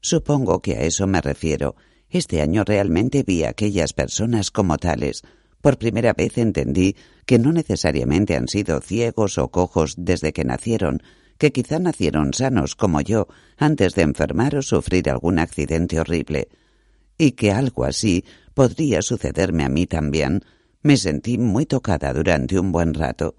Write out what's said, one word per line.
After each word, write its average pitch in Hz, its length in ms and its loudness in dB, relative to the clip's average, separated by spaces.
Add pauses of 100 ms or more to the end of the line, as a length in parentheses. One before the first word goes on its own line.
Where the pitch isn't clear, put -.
"Supongo 135 600 0
que 69 140 -2
a 57 60 -2
eso 90 260 0
me 95 120 2
refiero. 71 540 -2 (340)
Este - 320 -2
año 85 220 2
realmente 101 640 2
vi 85 180 0
a 65 60 0
aquellas 95 460 -2
personas 104 580 -2
como 85 260 0
tales. 69 440 -2 (380)
Por 139 180 2
primera 113 340 0
vez - 260 -2
entendí 90 560 2 (300)
que 120 160 4
no 131 100 4
necesariamente 85 840 0
han 62 100 -2
sido 90 340 -2
ciegos 113 580 -2
o 65 120 0
cojos 87 480 0
desde 87 340 -2
que 76 120 -4
nacieron, 76 580 -2 (360)
que 147 140 2
quizá 135 260 -4
nacieron 76 540 0
sanos 120 440 -2
como 82 240 0
yo 101 280 0 (280)
antes 139 380 2
de 98 80 2
enfermar 80 540 0
o 139 60 -2
sufrir 90 480 0
algún 78 280 0
accidente 80 600 -2
horrible, 78 500 -2 (680)
y 147 140 4
que 104 180 0
algo 117 340 -2
así 87 400 0 (300)
podría 131 480 2
sucederme 85 640 -2
a 67 40 0
mí 78 180 0
también. 76 560 -2 (400)
Me 147 140 6
sentí 95 400 -2
muy 101 300 0
tocada 71 460 -2
durante 78 460 0
un 90 140 0
buen 82 220 2
rato". 78 440 -4